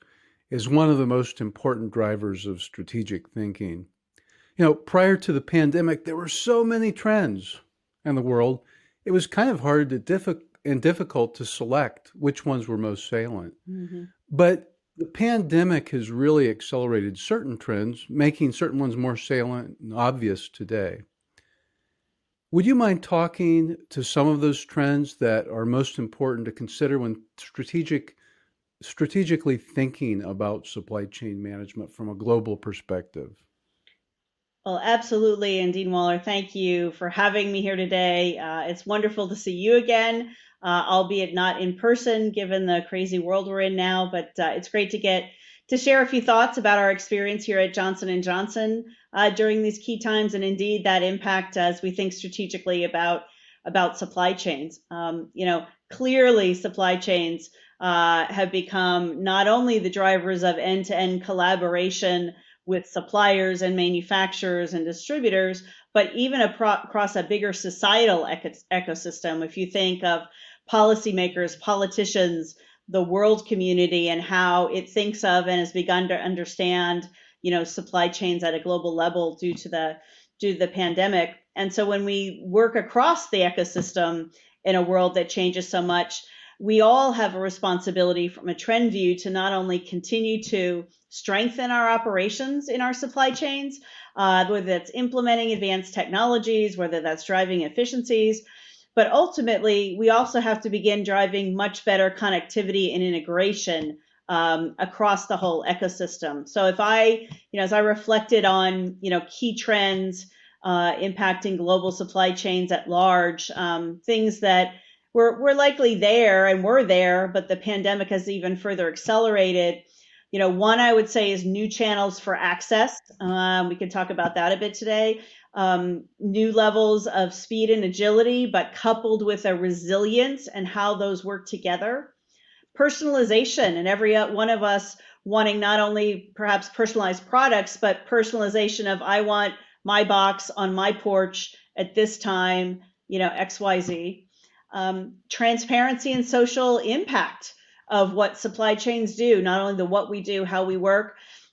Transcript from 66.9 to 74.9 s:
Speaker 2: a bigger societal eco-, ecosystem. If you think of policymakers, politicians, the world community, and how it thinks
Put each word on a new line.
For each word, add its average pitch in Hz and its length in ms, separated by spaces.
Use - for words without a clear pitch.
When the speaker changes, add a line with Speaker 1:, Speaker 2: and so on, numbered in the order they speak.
Speaker 2:
a 185 80
bigger 202 300
societal 196 720
eco-, 170 240
ecosystem. 170 720
If 160 120
you 185 100
think 185 360
of 170 180
policymakers, 185 920
politicians, 190 960
the 185 160
world 208 440
community, 180 640
and 170 120
how 180 460
it 185 220
thinks 208 340